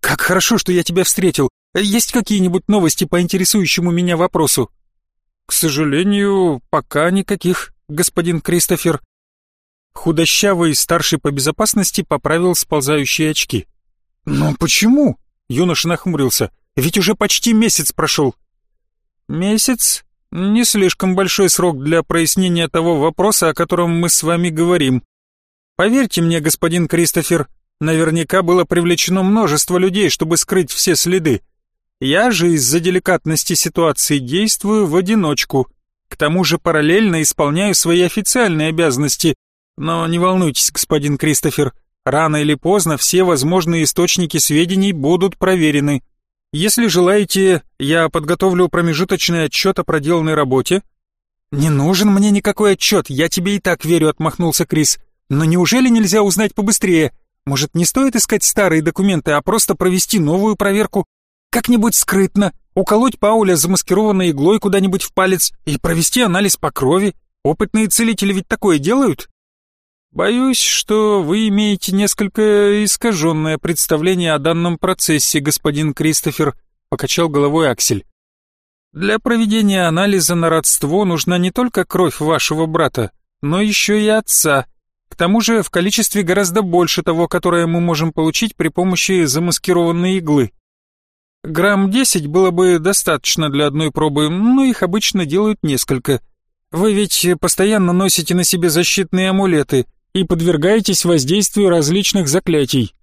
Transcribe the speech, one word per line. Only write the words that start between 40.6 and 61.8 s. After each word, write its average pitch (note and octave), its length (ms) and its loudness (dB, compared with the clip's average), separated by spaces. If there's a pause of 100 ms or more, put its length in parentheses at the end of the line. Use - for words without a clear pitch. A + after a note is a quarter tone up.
господин D3 460 -2
Кристофер, D3 560 0 (320)
рано D3+ 320 0
или D3 180 0
поздно E3+ 420 0
все F3+ 260 0
возможные E3 640 0
источники F3 520 0
сведений F3+ 560 0
будут E3+ 460 0
проверены. D3 640 0 (500)
Если G#3 360 0
желаете, F#3 760 2 (160)
я D#3+ 300 0
подготовлю F3 600 0
промежуточный E3+ 760 0
отчёт - 340 -2
о F3+ 60 -4
проделанной D#3 500 0
работе". C3+ 480 0 (720)
"Не C#3+ 160 0
нужен E3+ 420 2
мне G3 200 4
никакой G3+ 420 2
отчёт, - 360 0
я C#3+ 200 -2
тебе G3 280 -2
и G3 40 -2
так - 240 -2
верю", D#3 240 2
отмахнулся D#3+ 580 -2
Крис. - 320 0 (300)
"Но C#3+ 160 0
неужели F3+ 440 2
нельзя A3 340 2
узнать G3+ 320 0
побыстрее? F3+ 580 0 (340)
Может, C#3 280 -4
не E3+ 100 0
стоит C4 320 0
искать - 280 0
старые E3 380 2
документы, E3+ 500 0
а D3 100 0
просто - 320 0
провести F3+ 440 0
новую F#3 380 2
проверку? G3+ 480 0 (460)
Как-нибудь A#3 440 2